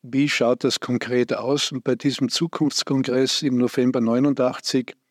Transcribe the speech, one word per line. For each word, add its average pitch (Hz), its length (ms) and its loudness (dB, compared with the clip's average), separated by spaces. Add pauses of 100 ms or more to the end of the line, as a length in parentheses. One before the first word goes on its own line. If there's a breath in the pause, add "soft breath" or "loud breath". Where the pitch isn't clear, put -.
Wie 135 280 0
schaut 123 340 2
das 127 160 0
konkret 123 540 0
aus? 127 400 -2
Und 127 100 -8
bei 127 100 0
diesem 131 360 -2
Zukunftskongress 135 1120 0
im 131 160 0
November 127 420 2
neunundachtzig 123 960 0 (160)